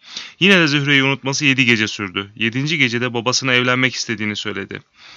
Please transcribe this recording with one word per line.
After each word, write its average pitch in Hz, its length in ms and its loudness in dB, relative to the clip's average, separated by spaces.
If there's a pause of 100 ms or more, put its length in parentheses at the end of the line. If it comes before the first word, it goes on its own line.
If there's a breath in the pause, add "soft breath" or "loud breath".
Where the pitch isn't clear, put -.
(400 loud breath)
Yine 190 180 6
de 165 80 4
Zühre'yi 139 380 2
unutması 135 400 -2
yedi 135 200 4
gece 110 240 4
sürdü. 98 480 -6
Yedinci 131 420 -2
gecede 120 360 -2
babasına 123 400 -2
evlenmek 127 400 0
istediğini 107 420 -6
söyledi. 98 460 -6 (340 loud breath)